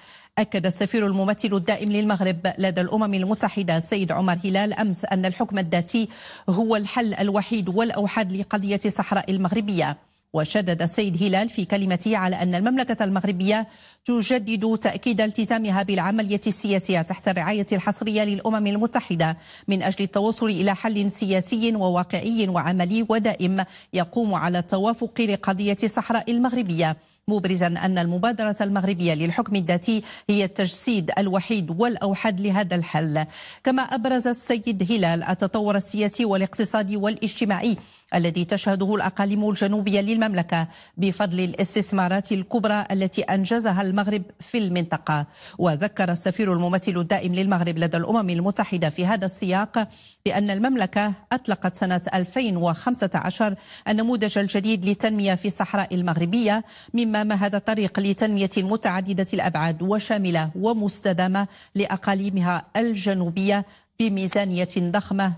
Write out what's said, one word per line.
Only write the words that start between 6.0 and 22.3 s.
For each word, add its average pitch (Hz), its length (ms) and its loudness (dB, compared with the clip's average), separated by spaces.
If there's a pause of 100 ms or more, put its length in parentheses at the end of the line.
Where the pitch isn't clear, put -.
هو 220 260 2
الحل 208 380 0
الوحيد 202 560 0
والأوحد 202 680 0
لقضية 202 480 -2
الصحراء 196 460 0
المغربية. 190 680 0 (360)
وشدد 170 480 0
السيد 170 420 0
هلال 202 260 2
في 185 160 -4
كلمته 196 520 0
على 185 180 0
أن 180 200 0
المملكة 240 480 0
المغربية 196 640 0 (380)
تجدد 220 720 0
تأكيد 220 440 0
التزامها 214 600 0
بالعملية 202 640 0
السياسية 190 540 0
تحت 180 260 -4
الرعاية 190 440 0
الحصرية 214 520 0
للأمم 208 440 0
المتحدة 202 680 0 (300)
من 196 160 2
أجل 196 200 0
التوصل 208 420 0
إلى 196 300 2
حل 202 360 0
سياسي 214 640 0
وواقعي 190 720 0